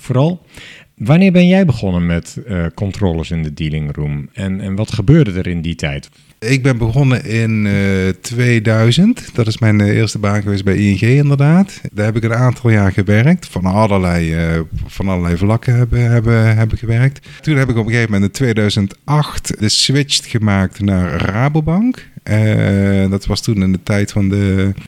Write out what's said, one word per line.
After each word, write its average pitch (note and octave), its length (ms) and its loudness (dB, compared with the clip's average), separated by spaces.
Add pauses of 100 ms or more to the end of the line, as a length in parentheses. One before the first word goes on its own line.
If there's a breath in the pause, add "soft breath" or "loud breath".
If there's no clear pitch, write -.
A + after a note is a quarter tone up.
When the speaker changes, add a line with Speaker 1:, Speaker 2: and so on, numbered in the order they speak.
Speaker 1:
vooral. D3+ 460 -2 (500 loud breath)
Wanneer E3+ 360 2
ben F3+ 140 4
jij F#3 180 4
begonnen F#2+ 420 0
met, E2+ 300 -4 (100)
eh, F2+ 180 -4 (100)
controles F2+ 560 -4
in E2 120 -4
de D2+ 120 -6
dealingroom? D2 800 -6
En, F#2+ 280 -6
en G2 140 -6
wat G#2 180 -4
gebeurde B2+ 400 2
er F2 140 -4
in F2 160 -4
die E2+ 120 -4
tijd? C#2+ 340 -8 (300 soft breath)
Speaker 2:
Ik C3 240 -2
ben B2+ 160 0
begonnen A#2+ 460 0
in, A2 420 -2
eh, G2+ 60 0 (480)
tweeduizend. A#2 1120 2
Dat A2+ 120 0
is A2 120 -4
mijn, G#2+ 220 2
eh, G2+ 60 2 (100)
eerste A2+ 220 -2
baan G#2 240 -2
geweest G2 220 -4
bij F#2+ 120 0
I G2+ 160 2
N F#2+ 40 0
G F2 60 -4
inderdaad. C#3+ 800 2 (120)
Daar G#2 120 -4
heb A2 120 -2
ik A2+ 80 -4
een A2+ 100 0
aantal A#2+ 360 2
jaar G2+ 220 4
gewerkt, G#2+ 560 2
van F2+ 160 -6
allerlei, F#2 680 0
eh, E2 260 -2 (260)
van - 220 -8
allerlei F2 280 -2
vlakken G#2+ 380 0
hebben, A#2+ 360 0
hebben, A2+ 460 2
hebben A2 220 0
gewerkt. A#2 480 -2 (140)
Toen D#3 160 0
heb C3+ 120 0
ik B2 80 0
op A2+ 100 0
een A2+ 60 -4
gegeven A#2 200 0
moment G2 180 2
in - 140 -14
tweeduizend G#2 600 0
acht - 560 -2
de G#2+ 80 2
switch - 640 -2
gemaakt G2+ 500 0
naar F#2 400 0
Rabobank. D#3 880 -2 (140)
Eh, G2 880 2
dat G2 160 -2
was G2+ 160 -2
toen G#2 200 0
in F#2+ 100 2
de F#2 100 0
tijd G2+ 300 -2
van G2 160 0
de G2 440 0 (160)